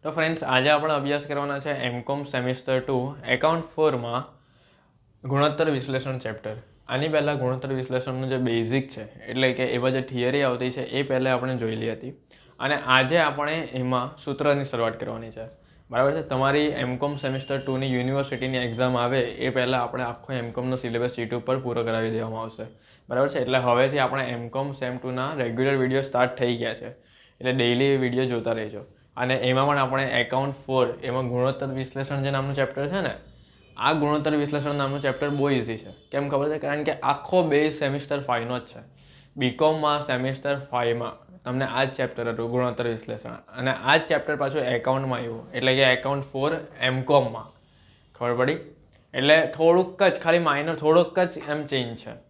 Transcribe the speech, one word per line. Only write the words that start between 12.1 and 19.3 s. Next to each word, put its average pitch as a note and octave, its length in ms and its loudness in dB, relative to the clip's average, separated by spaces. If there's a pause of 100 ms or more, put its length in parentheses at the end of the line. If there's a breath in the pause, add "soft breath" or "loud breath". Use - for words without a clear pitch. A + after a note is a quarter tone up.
અને C#3+ 160 0 (100)
આજે C3 320 8
આપણે D3 560 2
એમાં B2+ 440 -2
સૂત્રની C#3+ 480 0
શરૂઆત A#2 340 -2
કરવાની A2+ 320 -8
છે. A2 280 -14 (320 soft breath)
બરાબર C3 220 4
છે? D#3+ 80 -2
તમારી C#3 400 2
એમ B2+ 360 -2
કોમ C#3+ 180 -2
સેમેસ્ટર C3+ 440 -4
ટુની C3+ 340 -2
યુનિવર્સિટીની C3 640 -2
એક્ઝામ B2 400 0
આવે B2 240 2
એ A#2+ 280 -2